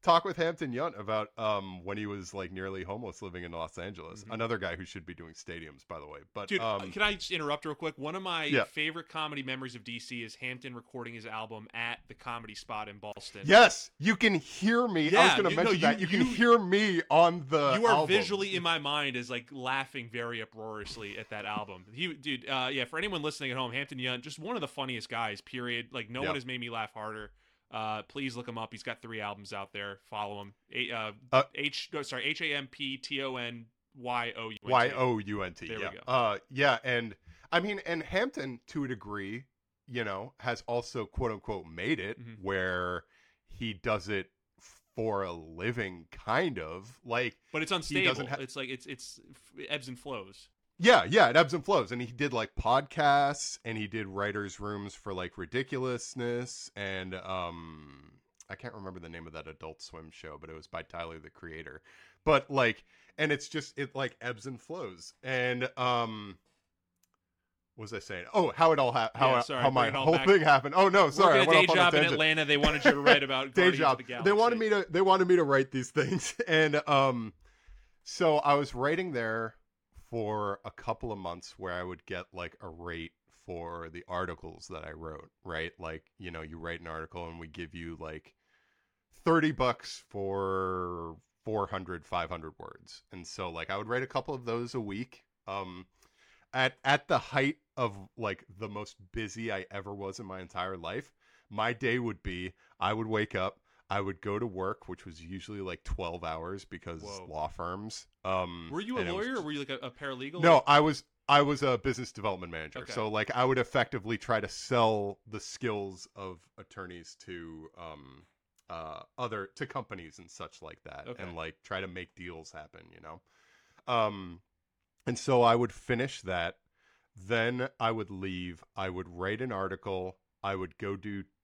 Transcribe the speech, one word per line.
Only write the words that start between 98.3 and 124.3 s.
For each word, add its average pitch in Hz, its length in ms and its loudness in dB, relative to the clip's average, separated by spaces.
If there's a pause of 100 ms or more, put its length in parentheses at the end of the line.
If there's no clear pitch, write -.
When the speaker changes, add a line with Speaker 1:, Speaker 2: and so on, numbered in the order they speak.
Speaker 1:
the 107 80 -6
most 104 300 -10 (160)
busy 113 360 -6
I 95 220 -4
ever 101 240 -8
was 98 240 -8
in 113 60 -12
my 95 160 -10
entire 92 340 -6
life, 87 380 -8 (360)
my 107 220 0
day 123 280 0
would 117 220 -4
be, 90 300 -6 (300)
I 95 100 2
would 110 160 -2
wake 107 260 0
up, 95 280 -2 (320)
I 101 100 0
would 98 200 -6
go 104 180 -2
to 117 80 -2
work, 95 400 -6
which - 180 -12
was 82 160 -16
usually, 95 400 -10
like, 90 220 -8
twelve 87 400 -4
hours 82 400 -6
because 85 400 -12
Speaker 2:
Whoa. 98 260 -12
Speaker 1:
law 78 200 -4
firms. 95 580 -8 (160)
Um, 87 480 -2
Speaker 2:
Were 170 80 -4
you 233 180 -6
a 214 40 -2
Speaker 1:
and 175 80 -2
it - 20 -2
was 196 140 -4
Speaker 2:
lawyer 262 100 -4
Speaker 1:
just 208 80 -4
Speaker 2:
or - 20 -6
were 151 60 -6
you, 147 80 -4
like, 135 100 -6
a, 135 160 -6
a 123 60 -8
paralegal? 139 500 -8
Speaker 1:
No, 165 140 10
Speaker 2:
Like 131 100 6
Speaker 1:
I 147 140 8
was, 151 240 2 (240)
I 143 140 8
was 143 200 2
a 131 160 2
business 123 360 -2
development 92 400 -4
manager. 78 260 -8
Speaker 2:
Okay. 120 140 -12
Speaker 1:
So, 110 160 -2
like, 107 260 0
I 123 80 4
would 131 160 4
effectively 117 580 0
try 113 220 0
to 101 80 -6
sell 110 800 2
the 107 140 -10
skills 101 720 -6
of 92 240 -12 (180)
attorneys 90 580 -16 (100)
to, 82 520 -12
um, 73 460 -18 (460)
uh, 80 320 -12 (160)
other, 107 380 -6
to 139 120 -8
companies 95 520 -12
and 85 120 -20
such - 300 -16
like 78 220 -18
that, 73 260 -16
Speaker 2:
Okay. 120 120 -12
Speaker 1:
and, 90 140 -12
like, 80 260 -10
try 95 200 -6
to 95 60 -6
make 90 280 -12
deals 87 380 -14
happen, 80 400 -18
you 82 80 -20
know? 80 200 -16 (720)
Um, 101 460 0 (680)